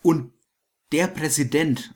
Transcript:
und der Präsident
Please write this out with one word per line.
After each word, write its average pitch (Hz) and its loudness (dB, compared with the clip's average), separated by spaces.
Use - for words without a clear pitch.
und 156 2
der 170 2
Präsident 147 -2